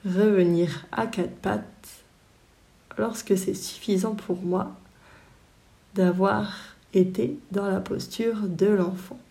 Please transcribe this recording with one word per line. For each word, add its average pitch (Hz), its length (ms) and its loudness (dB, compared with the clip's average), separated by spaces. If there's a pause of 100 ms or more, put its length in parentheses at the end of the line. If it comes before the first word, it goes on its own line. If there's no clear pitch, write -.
revenir 180 840 4
à 226 140 -2
quatre - 300 -4
pattes - 680 -6 (920)
lorsque 214 400 0
c'est - 160 -2
suffisant 208 640 -4
pour 180 260 -6
moi 180 300 -2 (1200)
d'avoir 190 580 2 (400)
été 190 440 2 (140)
dans 202 160 -2
la 190 120 0
posture 214 680 -4
de 180 200 2
l'enfant. 185 520 0 (120)